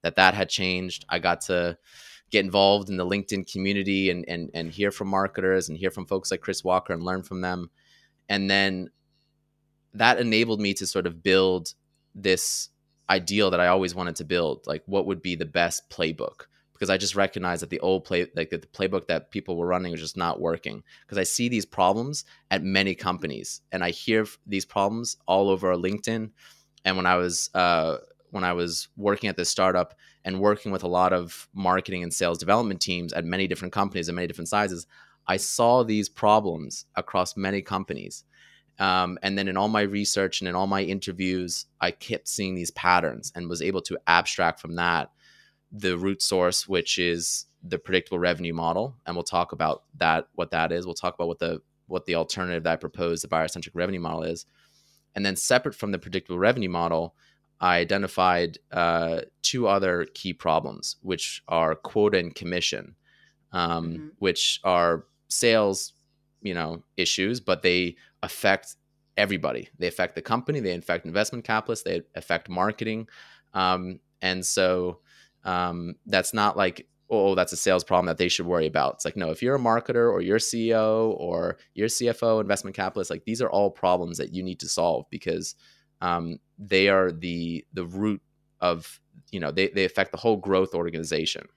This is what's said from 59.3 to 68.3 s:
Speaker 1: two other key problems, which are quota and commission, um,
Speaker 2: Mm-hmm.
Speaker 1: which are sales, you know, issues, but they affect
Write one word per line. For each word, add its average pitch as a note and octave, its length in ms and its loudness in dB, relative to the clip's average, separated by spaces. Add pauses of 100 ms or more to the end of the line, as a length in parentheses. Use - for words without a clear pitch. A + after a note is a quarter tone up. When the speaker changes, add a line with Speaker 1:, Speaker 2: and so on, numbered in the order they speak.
Speaker 1:
two A#2+ 240 0
other F#2 480 2
key F#2 180 -8
problems, D#2+ 720 -2
which - 460 -6
are E2 260 2
quota G#2 440 2
and E2+ 160 -4
commission, E2+ 600 -4 (580)
um, E2+ 380 0
Speaker 2:
Mm-hmm. D#2 180 -10 (120)
Speaker 1:
which - 420 0
are F2 420 2 (240)
sales, G#2+ 640 2 (480)
you G2+ 140 -6
know, E2 300 -6 (120)
issues, G2 440 0
but F2+ 220 0
they F2+ 340 2 (260)
affect - 540 0 (400)